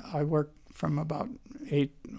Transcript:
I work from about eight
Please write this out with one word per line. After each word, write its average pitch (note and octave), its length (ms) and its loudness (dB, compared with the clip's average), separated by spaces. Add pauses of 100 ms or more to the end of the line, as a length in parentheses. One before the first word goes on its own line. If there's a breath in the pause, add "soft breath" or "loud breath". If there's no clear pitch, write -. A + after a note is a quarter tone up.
(140)
I D3+ 80 2
work D3+ 300 2 (200)
from D3+ 240 -2
about D3+ 320 -2 (440)
eight C#3+ 200 4 (260)